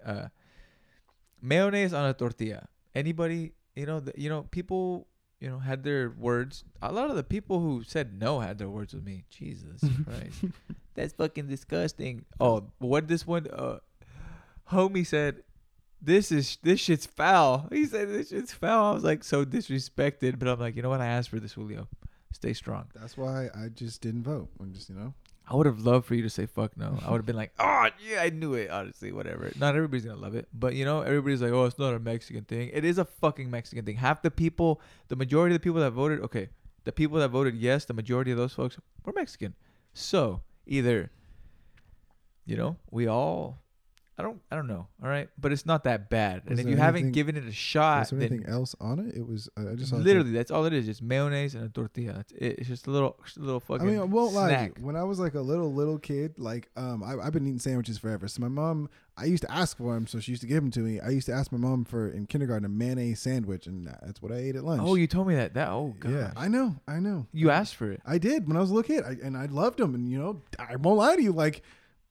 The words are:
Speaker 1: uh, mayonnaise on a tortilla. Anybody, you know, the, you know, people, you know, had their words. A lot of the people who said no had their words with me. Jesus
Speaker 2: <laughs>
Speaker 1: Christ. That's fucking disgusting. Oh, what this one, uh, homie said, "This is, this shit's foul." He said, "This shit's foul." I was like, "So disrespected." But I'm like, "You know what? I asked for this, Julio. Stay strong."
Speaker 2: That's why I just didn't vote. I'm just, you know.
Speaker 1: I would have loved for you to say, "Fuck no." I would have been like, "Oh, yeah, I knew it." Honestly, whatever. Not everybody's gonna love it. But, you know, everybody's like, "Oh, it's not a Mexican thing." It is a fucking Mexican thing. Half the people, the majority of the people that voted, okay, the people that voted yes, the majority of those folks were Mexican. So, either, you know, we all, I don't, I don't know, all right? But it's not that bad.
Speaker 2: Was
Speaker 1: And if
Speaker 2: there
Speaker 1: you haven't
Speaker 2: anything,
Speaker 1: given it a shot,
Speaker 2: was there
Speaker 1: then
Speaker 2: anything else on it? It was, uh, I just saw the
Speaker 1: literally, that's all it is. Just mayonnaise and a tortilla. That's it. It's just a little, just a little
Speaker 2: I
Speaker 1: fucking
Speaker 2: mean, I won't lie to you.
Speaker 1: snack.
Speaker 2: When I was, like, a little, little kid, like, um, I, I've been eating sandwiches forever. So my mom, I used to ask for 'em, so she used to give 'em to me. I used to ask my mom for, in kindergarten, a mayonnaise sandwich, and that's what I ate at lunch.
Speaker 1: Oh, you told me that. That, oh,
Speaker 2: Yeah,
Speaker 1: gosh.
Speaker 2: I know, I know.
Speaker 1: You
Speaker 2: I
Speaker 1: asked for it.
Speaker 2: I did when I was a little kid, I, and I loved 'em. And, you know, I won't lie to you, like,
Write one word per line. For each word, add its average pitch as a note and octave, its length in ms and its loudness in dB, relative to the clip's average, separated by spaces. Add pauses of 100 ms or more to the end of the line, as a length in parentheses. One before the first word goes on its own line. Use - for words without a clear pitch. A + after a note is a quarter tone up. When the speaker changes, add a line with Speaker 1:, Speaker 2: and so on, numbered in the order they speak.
Speaker 1:
uh, G#2 240 -6 (1120)
mayonnaise F#3 540 2
on C#3+ 100 0
a C3+ 80 2
tortilla. A#2 560 -4 (260)
Anybody, E3 580 -2 (220)
you C#3 120 -6
know, D#3 140 -4
the, C3+ 140 -8
you C#3+ 140 -6
know, D3+ 140 -4
people, F3+ 640 -4 (340)
you C3 80 -8
know, B2+ 120 -8
had C3+ 240 -4
their C#3 260 0
words. A#2+ 540 -2 (180)
A B2 100 -4
lot A#3+ 160 0
of C4+ 80 -2
the C#3+ 80 -2
people F#3+ 360 -2
who C#3+ 220 0
said B2+ 380 -4
no B2+ 200 0
had G2+ 180 -6
their G2+ 100 -6
words G2+ 240 -8
with G2 120 -10
me. F#2+ 260 -12
Jesus - 520 -10 (140)
Speaker 2:
<laughs> D3+ 80 -2
Speaker 1:
Christ. - 400 -8 (500)
That's - 200 -6
fucking D3+ 320 -2
disgusting. C3+ 800 -4 (120)
Oh, A2+ 260 4 (140)
what C#3+ 300 2
this E3 180 0
one, E3+ 240 -2
uh, B2+ 280 -6 (920)
homie F#3 360 4
said, D3 360 0 (580)
"This - 320 4
is, C#3+ 300 2
this F3 180 6
shit's - 260 2
foul." D3+ 680 6
He D4+ 140 2
said, G#3 220 -2
"This G3+ 220 -4
shit's B3 220 -6
foul." G#3 400 4
I - 20 2
was - 100 -2
like, D#3 200 2
"So C#3+ 200 2
disrespected." C3+ 960 -2
But B2 100 -2
I'm B2 120 0
like, A#2+ 160 -4
"You A#2 60 -6
know B2+ 80 -2
what? C3+ 100 0
I B2 60 -2
asked A#2+ 240 -2
for A2+ 100 -4
this, G#2+ 120 -12
Julio. G#2+ 360 -10 (440)
Stay - 200 -6
strong." A#2 420 -8
Speaker 2:
That's A2 220 -16
why C3 380 -4
I A2 140 -10
just A#2 320 -12
didn't A#2 220 -4
vote. B2 260 -6 (120)
I'm F#2+ 120 -12
just, F#2+ 160 -16
you F#2+ 60 -14
know. A2 200 -10 (360)
Speaker 1:
I - 40 -2
would D3 100 8
have B2 140 4
loved A#2+ 260 6
for - 100 -2
you A#2 80 2
to A2 80 -2
say, G2 160 -4
"Fuck A2 300 -4
no." G2+ 260 -4
I - 80 -4
would A#2 80 4
have A2+ 80 -4
been A#2 100 -2
like, A2 220 -6
"Oh, A#3 300 4 (180)
yeah, A3 160 -2
I E3+ 80 2
knew D#3+ 240 -4
it." G#2 160 -4
Honestly, F#2+ 420 -8
whatever. F2 460 -6
Not C#3+ 180 2
everybody's C#3 280 0
gonna A2+ 160 -12
love G2+ 140 -8
it. A#2 180 -6
But, B2+ 220 0
you C3+ 100 -2
know, D3+ 160 0
everybody's C#3 400 0
like, A#2+ 120 2
"Oh, B2+ 120 6
it's B2 140 0
not C3+ 160 0
a A#2 40 -4
Mexican A2+ 460 -6
thing." A#2+ 280 -6
It D3+ 120 -2
is F3 140 2
a F#3 80 2
fucking C#3 440 -2
Mexican A#2+ 360 -8
thing. G#2 100 -4
Half C3 240 2
the E3 100 2
people, E3 520 2 (260)
the - 80 -4
majority D3 380 4
of E3 80 2
the - 20 -16
people E3 160 2
that C3+ 120 4
voted, C#3+ 280 0
okay, - 300 -6 (340)
the - 80 -4
people D#3 280 2
that C#3 80 4
voted B2+ 260 2
yes, B2 320 2
the A#2+ 80 -6
majority B2 360 0
of B2 60 0
those B2 160 0
folks B2+ 240 -4 (300)
were G3 80 -6
Mexican. - 400 -6 (400)
So, A#2 480 0 (240)
either, A#2+ 440 2 (1300)
you A2 120 -4
know, B2 200 -2 (140)
we A#2 160 0
all, C3 560 -2 (560)
I - 40 -6
don't, G#3 180 -8 (100)
I - 60 -6
don't D3+ 100 -4
know, G2 220 -6 (140)
all B2+ 60 -4
right? C#3+ 200 -2 (100)
But C#3+ 140 0
it's C#3 140 -2
not D#3+ 180 2
that G#2+ 260 0
bad. G2+ 340 2
Speaker 2:
Was - 80 -10
Speaker 1:
And A#2+ 80 2
if B2 40 -4
Speaker 2:
there B2+ 100 2
Speaker 1:
you - 40 6
haven't E3 240 8
Speaker 2:
anything, C3 100 2
Speaker 1:
given D3 240 2
it C#3+ 80 -6
a A2+ 80 -8
shot, D3+ 480 4
Speaker 2:
was B2+ 100 -2
there C3+ 100 0
Speaker 1:
then A#2 120 2
Speaker 2:
anything A#2 200 -4
else B2 280 -2
on A#2+ 180 -2
it? G#3+ 180 -6
It A#2 100 -4
was, A2 300 -6
uh, G#2 140 -4
I A2 60 -4
just C3 140 -4
saw B2+ 80 2
the D3 40 2
Speaker 1:
literally, F3 300 8
that's A#2 180 0
all D#3 140 2
it E3 80 2
is. C3 140 2
Just G#2+ 160 -4
mayonnaise C#3+ 520 0
and A#2 100 -8
a A2 40 -6
tortilla. A#2 460 -6
That's G2+ 180 -12
it. - 260 -4
It's A#2+ 100 -6
just B2 200 -6
a - 20 -6
little, C#3 340 2
just - 120 -18
a - 40 -16
little C3 240 -4
Speaker 2:
I - 20 -18
Speaker 1:
fucking C3 200 0
Speaker 2:
mean, G#3+ 140 4
I F#3+ 40 0
won't G#3+ 300 4
lie G3 140 4
to D#3 40 6
you. C3 60 4
Speaker 1:
snack. G#2+ 220 -2
Speaker 2:
When C#3+ 160 -4
I E3+ 80 -2
was, F#3+ 160 -2
like, E3 140 0
a C#3+ 60 -2
little, D3 320 0
little D3 260 0
kid, D3 380 -4
like, A#2 400 -6
um, B2 280 -4
I, A#2+ 100 -6 (100)
I've D3+ 80 -2
been D3+ 140 0
eating C3 140 -2
sandwiches B2 380 -2
forever. G#2 280 -4
So G2 140 -8
my A#2+ 80 -2
mom, D3+ 400 -2 (280)
I - 100 -4
used E3 180 2
to - 80 -8
ask E3 240 0
for A#2+ 180 -2
'em, A2+ 140 -2
so A#2 100 -6
she A2 140 -6
used A#2+ 100 -6
to A#2 60 -10
give D3 160 2
'em C3 80 0
to A#2+ 80 0
me. A2 200 -2
I A#2+ 100 -4
used C3+ 160 0
to B2+ 60 -4
ask C3 200 -2
my B2 60 -2
mom B2+ 260 2
for, A2+ 240 -4
in G2+ 180 -6
kindergarten, A#2+ 380 -2
a G2+ 40 -4
mayonnaise A#2+ 520 -2
sandwich, A2 480 -4
and F2+ 180 -10 (160)
that's G2 180 -12
what G#2+ 120 -8
I A#2+ 60 -6
ate C3 180 -4
at C3 80 -8
lunch. D#3 200 0
Speaker 1:
Oh, F#3 120 4
you E3+ 100 6
told F#3 220 2
me F3+ 80 4
that. A#2 180 0
That, C#3 140 0
oh, B2 260 -4 (100)
Speaker 2:
Yeah, A2+ 60 0
Speaker 1:
gosh. B2+ 260 -2
Speaker 2:
I C#3 120 -2
know, A#3+ 260 2 (140)
I D3 100 -4
know. F#3 340 -2
Speaker 1:
You D#3 180 6
Speaker 2:
I C#3+ 40 6
Speaker 1:
asked G3 220 0
for G#2 160 -4
it. - 140 -8
Speaker 2:
I E3 120 2
did G#3 300 2
when D#3 80 2
I E3+ 40 4
was F#3+ 100 4
a F#3+ 40 2
little A3 120 4 (100)
kid, C#4 80 0
I, B2 200 -8
and C3+ 120 -6
I C3 100 -6
loved D#3 340 0
'em. D3 140 2
And, B2 160 -2
you B2+ 80 -2
know, F3+ 240 -4 (160)
I A#2+ 160 -10
won't E3+ 240 6
lie C4 160 8
to F4 80 6
you, G#3+ 80 6
like, D#3 320 2 (480)